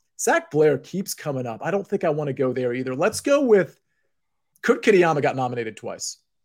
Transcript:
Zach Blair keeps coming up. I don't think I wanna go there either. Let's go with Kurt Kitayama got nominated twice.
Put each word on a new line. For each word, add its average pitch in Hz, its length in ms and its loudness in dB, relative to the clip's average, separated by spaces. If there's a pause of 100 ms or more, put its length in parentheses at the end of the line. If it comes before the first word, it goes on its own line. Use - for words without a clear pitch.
(200)
Zach 330 320 0
Blair 151 260 4
keeps - 360 -8
coming 131 320 -6
up. 110 180 -8
I 160 80 -4
don't 196 160 -4
think 196 160 -4
I 175 60 2
wanna 147 240 -2
go 131 200 -2
there 123 200 -2
either. 127 220 -4
Let's 185 260 -2
go 285 240 2
with 202 340 2 (840)
Kurt - 220 0
Kitayama 170 380 4
got 131 140 0
nominated 123 420 -4
twice. - 400 -10 (280)